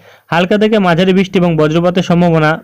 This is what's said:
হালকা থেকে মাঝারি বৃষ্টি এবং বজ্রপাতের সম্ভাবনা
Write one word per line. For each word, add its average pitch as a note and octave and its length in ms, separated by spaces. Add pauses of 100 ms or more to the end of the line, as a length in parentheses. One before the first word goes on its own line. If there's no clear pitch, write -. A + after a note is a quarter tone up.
(280)
হালকা F3+ 300
থেকে G#3+ 220
মাঝারি F#3 340
বৃষ্টি F#3+ 260
এবং F3 180
বজ্রপাতের E3+ 460
সম্ভাবনা E3 600